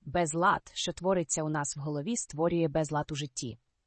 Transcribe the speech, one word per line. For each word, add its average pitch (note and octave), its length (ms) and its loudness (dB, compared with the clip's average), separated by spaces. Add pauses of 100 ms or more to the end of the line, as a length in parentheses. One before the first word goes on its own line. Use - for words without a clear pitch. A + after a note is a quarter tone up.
Безлад, E3+ 760 2
що - 180 -4
твориться F3 500 0
у D#3 60 0
нас D3+ 280 -2
в D3 40 -8
голові, D3+ 360 -2
створює E3 520 2
безлад D3+ 440 0
у - 20 -2
житті. C#3 440 -8 (280)